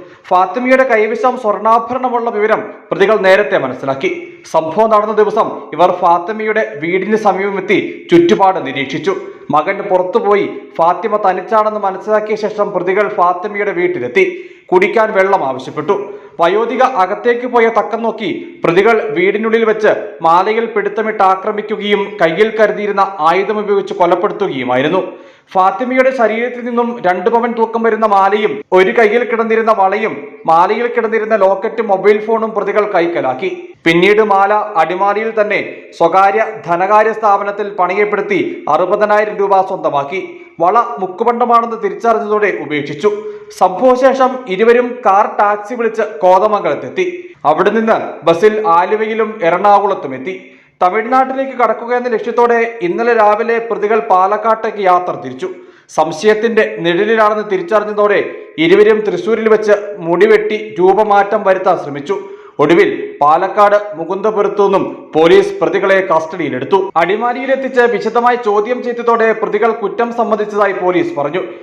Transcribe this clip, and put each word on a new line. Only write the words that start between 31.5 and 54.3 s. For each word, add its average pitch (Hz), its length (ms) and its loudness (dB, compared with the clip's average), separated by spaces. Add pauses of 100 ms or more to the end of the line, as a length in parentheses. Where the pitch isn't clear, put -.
മൊബൈൽ 208 360 2
ഫോണും 220 380 -2
പ്രതികൾ 202 380 0
കൈക്കലാക്കി. 170 720 -2 (160)
പിന്നീട് 180 380 4
മാല 196 300 2
അടിമാലിയിൽ 208 880 0
തന്നെ 190 360 -2 (220)
സ്വകാര്യ 196 480 2 (200)
ധനകാര്യ 202 460 2
സ്ഥാപനത്തിൽ 202 560 -2
പണയപ്പെടുത്തി 196 1000 -2
അറുപതിനായിരം 202 680 0
രൂപ 196 240 2
സ്വന്തമാക്കി. 170 800 -4 (200)
വള 185 180 2 (200)
മുക്കുപണ്ടമാണെന്ന് 233 840 0
തിരിച്ചറിഞ്ഞതോടെ 208 760 -2
ഉപേക്ഷിച്ചു. 151 520 -4 (460)
സംഭവശേഷം 254 800 2 (100)
ഇരുവരും 233 580 2
കാർ 208 220 4 (100)
ടാക്സി 208 360 -2
വിളിച്ച് 220 280 -2
കോതമംഗലത്തെത്തി. 180 1300 0 (100)
അവിടെ 165 260 2
നിന്ന് 220 560 -2
ബസ്സിൽ 214 400 2
ആലുവയിലും 214 760 0
എറണാകുളത്തും 180 720 2
എത്തി. 185 360 -10 (320)
തമിഴ്നാട്ടിലേക്ക് 262 720 0
കടക്കുക 233 420 -2
എന്ന 247 140 -2
ലക്ഷ്യത്തോടെ 233 720 0
ഇന്നലെ 214 320 0
രാവിലെ 226 440 2
പ്രതികൾ 220 400 -2
പാലക്കാട്ടേക്ക് 208 800 0